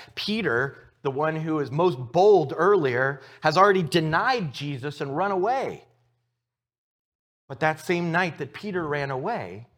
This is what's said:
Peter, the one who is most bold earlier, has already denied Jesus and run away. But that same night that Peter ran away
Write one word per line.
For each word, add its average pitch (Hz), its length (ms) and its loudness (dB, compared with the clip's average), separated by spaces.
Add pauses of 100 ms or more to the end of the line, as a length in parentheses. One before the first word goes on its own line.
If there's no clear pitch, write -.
(140)
Peter, 139 640 -2 (260)
the 143 80 -2
one 156 260 -2
who 160 220 -2
is 135 120 -4
most 156 280 2
bold 160 580 4
earlier, 139 680 2 (180)
has 156 160 2
already 190 260 6
denied 170 680 0
Jesus 143 480 -8
and 139 160 -6
run 196 160 -2
away. 190 520 -2 (1600)
But 131 120 -12
that 156 200 0
same 175 320 -2
night 175 260 -2
that 147 160 -10
Peter 185 320 -6
ran 143 240 -4
away 131 560 -8 (100)